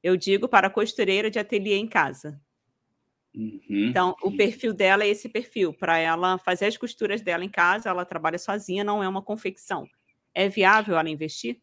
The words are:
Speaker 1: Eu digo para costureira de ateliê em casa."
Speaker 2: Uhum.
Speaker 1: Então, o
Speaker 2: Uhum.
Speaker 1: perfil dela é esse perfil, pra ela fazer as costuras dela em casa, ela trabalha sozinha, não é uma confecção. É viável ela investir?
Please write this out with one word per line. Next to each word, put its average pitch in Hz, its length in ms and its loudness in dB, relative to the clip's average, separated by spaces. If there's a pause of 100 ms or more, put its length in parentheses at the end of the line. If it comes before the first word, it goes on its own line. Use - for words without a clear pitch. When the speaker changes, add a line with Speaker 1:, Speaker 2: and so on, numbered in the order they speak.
Speaker 1:
Eu 185 140 2
digo 196 320 2
para 196 220 6
costureira 208 600 0
de 208 100 -4
ateliê 208 360 0
em 208 120 -2
casa." 151 520 -2 (960)
Speaker 2:
Uhum. 107 260 -10 (280)
Speaker 1:
Então, 180 340 2
o 185 60 2
Speaker 2:
Uhum. 202 80 -6
Speaker 1:
perfil 220 360 0
dela 196 300 4
é 208 60 2
esse 214 200 -4
perfil, 202 440 -2
pra 165 260 0
ela 170 400 0
fazer - 260 -2
as 220 120 -2
costuras 214 440 -4
dela 180 240 -4
em 196 40 -8
casa, 190 400 2
ela 180 140 -2
trabalha 165 360 -4
sozinha, 196 440 -4
não 208 200 -2
é 190 40 -2
uma 190 140 -4
confecção. 196 680 -8 (460)
É 190 160 0
viável 202 480 4
ela 160 120 0
investir? 156 540 -8